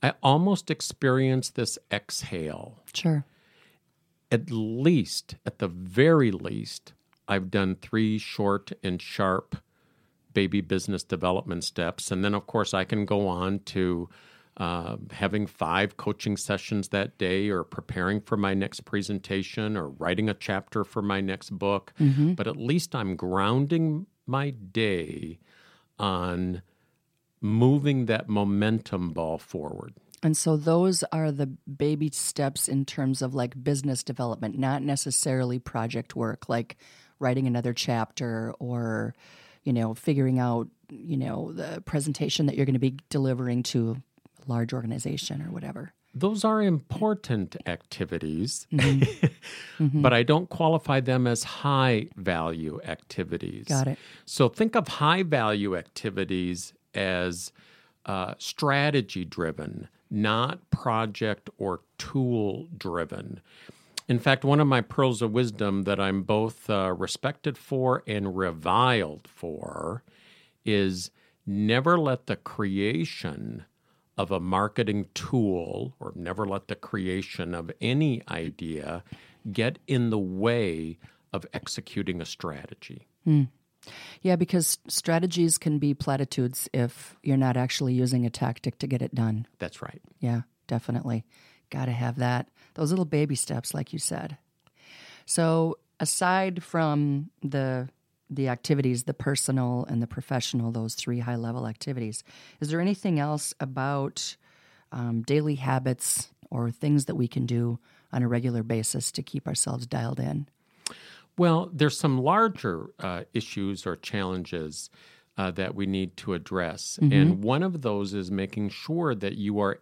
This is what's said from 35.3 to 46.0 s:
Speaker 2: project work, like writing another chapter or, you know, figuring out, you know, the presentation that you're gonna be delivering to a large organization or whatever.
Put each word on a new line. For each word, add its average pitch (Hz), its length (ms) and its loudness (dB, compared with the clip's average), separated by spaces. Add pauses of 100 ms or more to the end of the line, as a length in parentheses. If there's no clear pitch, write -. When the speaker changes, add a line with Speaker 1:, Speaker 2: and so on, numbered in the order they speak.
Speaker 2:
project 117 560 -6
work, 110 340 -4
like 117 280 -2 (420)
writing 135 280 2
another 120 260 0
chapter 113 880 -2
or, 117 540 -2 (500)
you 139 80 0
know, 113 220 2
figuring 131 460 2
out, 117 280 0 (220)
you 143 280 -6
know, - 360 -4
the 165 320 -8
presentation 147 640 0
that - 80 0
you're 135 100 2
gonna 131 140 2
be 131 180 0 (120)
delivering 127 540 0
to 117 380 0 (440)
a 135 40 -8
large 117 240 0
organization 135 680 -4
or 170 100 -8
whatever. - 420 -10 (200)